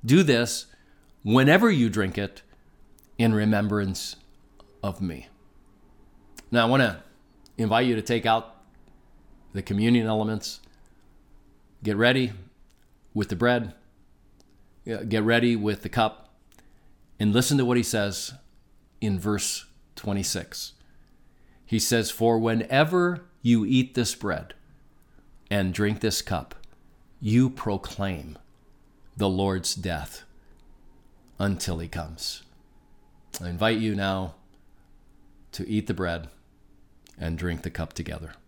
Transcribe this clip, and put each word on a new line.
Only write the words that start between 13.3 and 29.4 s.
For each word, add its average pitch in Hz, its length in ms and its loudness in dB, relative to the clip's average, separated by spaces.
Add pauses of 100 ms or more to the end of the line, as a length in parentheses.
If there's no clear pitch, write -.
bread. 120 380 0 (1080)
Yeah, 113 180 -8
get 110 220 0
ready 117 320 4
with 104 260 -2
the 101 60 -8
cup. - 460 -2 (840)
And 107 140 2
listen 127 260 2
to 131 60 2
what 123 120 2
he 120 60 4
says 101 520 -4 (680)
in 101 180 -2
verse 101 480 -4 (300)
twenty-six. - 800 -6 (880)
He 113 140 -2
says, 113 320 0
"For 113 280 2
whenever 156 880 0 (160)
you 117 220 4
eat 127 300 0
this 123 200 -2
bread - 400 -8 (960)
and 92 240 0
drink 104 260 0
this 107 220 0
cup, - 320 -6 (680)
you 120 300 4
proclaim 95 880 -6 (800)
the 101 120 0
Lord's 95 460 0